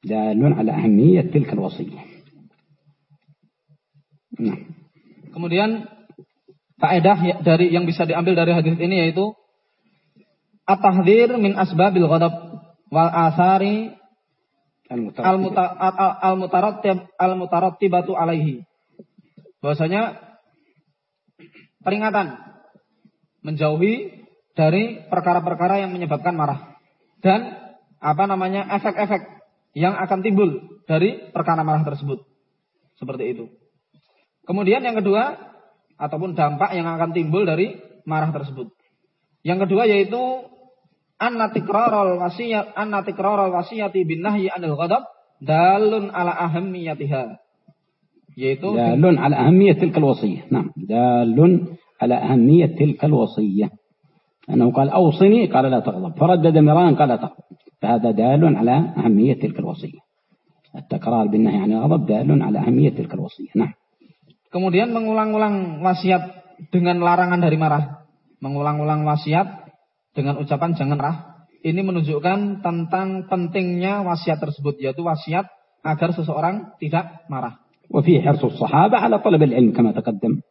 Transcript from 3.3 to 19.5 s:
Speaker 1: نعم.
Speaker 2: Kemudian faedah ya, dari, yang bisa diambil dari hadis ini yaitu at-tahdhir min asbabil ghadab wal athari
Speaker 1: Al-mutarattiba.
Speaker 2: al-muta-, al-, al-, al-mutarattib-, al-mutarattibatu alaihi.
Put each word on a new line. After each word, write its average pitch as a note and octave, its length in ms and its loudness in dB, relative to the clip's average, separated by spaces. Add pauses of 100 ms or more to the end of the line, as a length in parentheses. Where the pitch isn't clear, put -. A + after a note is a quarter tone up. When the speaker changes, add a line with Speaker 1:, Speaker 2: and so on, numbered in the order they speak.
Speaker 1:
نعم. G#3 220 -4 (760)
Speaker 2:
Kemudian F#3+ 520 -2 (920)
faedah F3+ 440 4
ya, F3+ 200 0
dari, E3 280 4
yang F3 120 0
bisa E3 240 -2
diambil E3+ 320 0
dari E3+ 160 2
hadis E3 240 0
ini F3 280 0
yaitu F#3+ 280 -2 (1300)
at-tahdhir G3 720 4
min G3+ 240 0
asbabil F#3 480 2
ghadab E3 260 2 (540)
wal E3 240 2
athari F#3+ 800 0 (960)
Speaker 1:
Al-mutarattiba. G#3+ 400 -6
Speaker 2:
al-muta-, F#3+ 480 0
al-, F#3+ 220 -4
al-, F#3+ 200 0 (120)
al-mutarattib-, F#3+ 800 -2 (100)
al-mutarattibatu F3+ 960 -2
alaihi. D#3+ 500 -4 (1000)